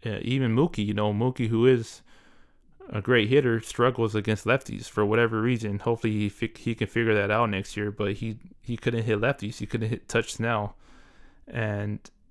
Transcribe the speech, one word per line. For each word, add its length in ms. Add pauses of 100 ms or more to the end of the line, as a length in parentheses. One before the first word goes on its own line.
uh, 160
even 320
Mookie, 320
you 80
know, 200
Mookie, 340
who 180
is 360 (880)
a 120
great 280
hitter, 320
struggles 520
against 300
lefties 460
for 160
whatever 360
reason. 380
Hopefully 320
he 160
fi-, 300
he 180
can 120
figure 260
that 180
out 180
next 280
year, 140
but 240
he, 240 (200)
he 160
couldn't 280
hit 180
lefties. 380
He 60
couldn't 220
hit, 220
touch 240
Snell. 420 (720)
And, 540 (300)